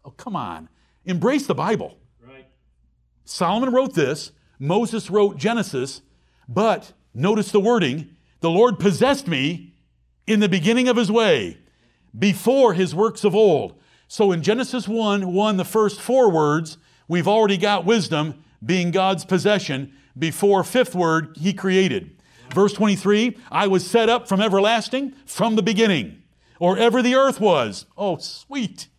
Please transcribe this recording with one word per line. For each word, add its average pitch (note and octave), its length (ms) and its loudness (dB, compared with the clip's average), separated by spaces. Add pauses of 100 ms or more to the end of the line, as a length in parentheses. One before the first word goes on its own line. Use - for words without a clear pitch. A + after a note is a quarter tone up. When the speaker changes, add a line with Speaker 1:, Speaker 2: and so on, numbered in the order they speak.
Speaker 1:
Oh, - 60 -20
come - 260 -12
on. E2+ 320 -10 (380)
Embrace A3 400 -2
the D#3+ 80 0
Bible. F3 440 -4 (240)
Speaker 2:
Right. - 240 -20 (760)
Speaker 1:
Solomon A3+ 480 -2
wrote C4 220 0
this. D3+ 380 -2 (260)
Moses G3+ 520 -4
wrote G3+ 260 2
Genesis. E3 680 -4 (460)
But F#3 440 -2 (200)
notice G3 380 0
the G#3+ 80 2
wording, F#3 520 0 (300)
"The E3 100 0
Lord G#3 280 4
possessed A#3 480 0
me D#3+ 480 -4 (520)
in G#3+ 140 2
the G#3 80 2
beginning G3+ 380 2
of B3 100 2
his A3 140 0
way, F3+ 480 0 (580)
before G#3 580 2
his F3 200 -2
works G#3 300 -2
of F#3 100 2
old." E3 400 2 (320)
So G3+ 240 0
in E3 140 -2
Genesis A3+ 420 -2
one G3+ 460 -2
one, G#3 240 0
the F#3 80 -2
first G#3+ 360 -2
four B3 300 2
words, D#3+ 480 0 (300)
we've E3+ 180 -2
already G#3 300 2
got F#3 280 0
wisdom D#3+ 600 -2 (200)
being F3 280 -2
God's F#3+ 320 0
possession F3+ 680 -2 (240)
before F3 460 0
fifth - 320 0
word, D#3+ 420 0
he F3 160 -2
created. F#3 640 -2 (400)
Verse G3 180 4
twenty-three, G#3 640 0 (140)
"I F3+ 160 0
was F#3 200 0
set A3+ 220 2
up A#3 200 0
from F#3+ 120 0
everlasting, A3 720 0 (140)
from A3 300 -2
the A3 60 0
beginning, F#3 600 0 (360)
or F3+ 200 0
ever A#3 240 2
the B3 120 2
earth C4+ 260 2
was." C#3 460 0 (120)
Oh, F#3 200 -4
sweet. - 680 -10 (100)